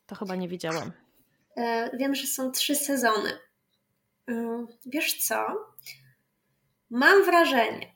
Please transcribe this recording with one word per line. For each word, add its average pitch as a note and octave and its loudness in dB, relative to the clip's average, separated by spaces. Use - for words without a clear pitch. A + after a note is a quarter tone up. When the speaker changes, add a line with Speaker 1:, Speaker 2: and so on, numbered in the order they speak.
Speaker 1:
To G3+ -14
chyba F#3 -6
nie F#3 -4
widziałam. E3 -6
Speaker 2:
E, A#3 -2
wiem, C#4 0
że C#4 -6
są C4 -4
trzy - 0
sezony. A#3+ 0
E, A#3 -4
wiesz C#4 -4
co? A3 -2
Mam D#4+ 6
wrażenie, C#4+ 2